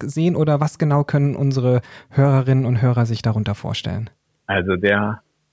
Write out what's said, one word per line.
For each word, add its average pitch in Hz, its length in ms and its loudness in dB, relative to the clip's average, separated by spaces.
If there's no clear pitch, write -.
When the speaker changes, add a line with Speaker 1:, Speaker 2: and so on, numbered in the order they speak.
Speaker 1:
sehen? 165 280 -2
Oder 151 240 0
was 151 200 -4
genau 147 240 2
können 143 320 0
unsere 127 460 0
Hörerinnen 135 560 2
und 120 160 0
Hörer 120 240 2
sich 113 160 -4
darunter 107 320 -2
vorstellen? - 560 -8
Speaker 2:
Also 95 280 0
der 104 460 0